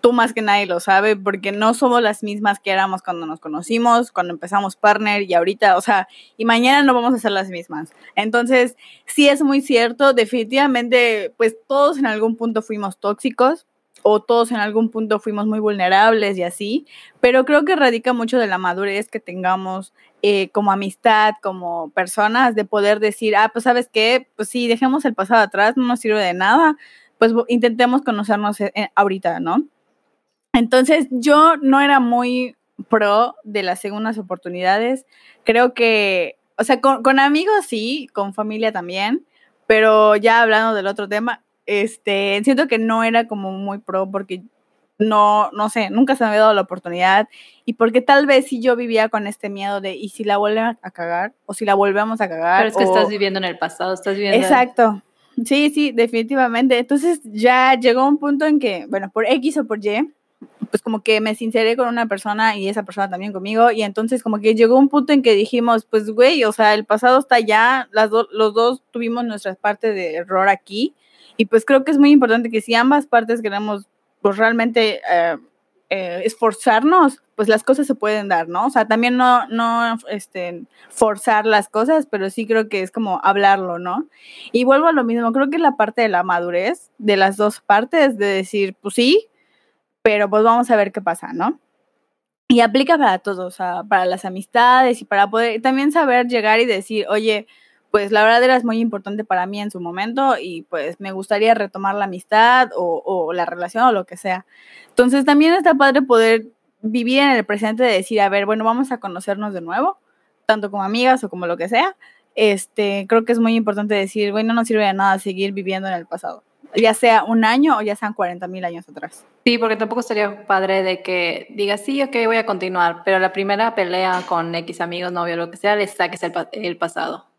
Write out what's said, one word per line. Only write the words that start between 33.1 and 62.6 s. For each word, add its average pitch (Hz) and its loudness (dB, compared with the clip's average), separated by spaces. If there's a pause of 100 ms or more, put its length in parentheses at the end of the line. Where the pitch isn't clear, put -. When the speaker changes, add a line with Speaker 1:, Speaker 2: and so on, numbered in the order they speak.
Speaker 1:
de 208 -6
las 185 -4
segundas 214 -6
oportunidades. 190 -4 (380)
Creo 247 2
que, 202 0 (220)
o 247 0
sea, 247 2
con, 262 0
con 269 4
amigos 330 2
sí, 240 -6
con 196 -6
familia 214 -4
también, 196 -6 (400)
pero 214 4
ya 226 2
hablando 220 2
del 196 -4
otro 202 -8
tema, 214 -6 (220)
este, 202 -4
siento 269 0
que 233 -2
no 226 0
era 226 0
como 196 -10
muy 196 -10
pro 190 -6
porque 190 -8 (560)
no, 208 2
no 214 -4
sé, 214 -4
nunca 262 2
se 254 -2
me 226 0
había 214 2
dado 214 6
la 202 2
oportunidad 185 0 (380)
y 233 -4
porque 226 2
tal 277 4
vez 269 4
sí 240 -6
yo 247 2
vivía 226 0
con 208 -4
este 208 -10
miedo 202 -8
de, 190 -8
"¿Y 202 -12
si - -12
la 202 0
vuelven 220 -2
a 185 -14
cagar? 175 -6 (140)
¿O 202 -12
si 220 -8
la 202 2
volvemos 202 0
a 196 -2
cagar?". 170 2
Speaker 2:
Pero 220 2
es 208 -4
que 196 2
Speaker 1:
O 185 2
Speaker 2:
estás 208 4
viviendo 196 -2
en 185 -4
el 175 -6
pasado, 185 -6
estás 196 -6
viviendo 202 0
Speaker 1:
Exacto. 247 2 (420)
Sí, 285 2
sí, 294 0
definitivamente. 233 0
Entonces 285 0
ya 247 2
llegó 254 2
un 294 2
punto 285 -2
en 302 2
que, 202 -4
bueno, 196 -6
por 220 -2
X 262 0
o 262 -2
por 214 -8
Y, 220 -4 (560)
pues - -4
como 220 -6
que 214 0
me 214 -4
sinceré 226 -2
con 247 -2
una 233 -4
persona 214 -2
y 190 -6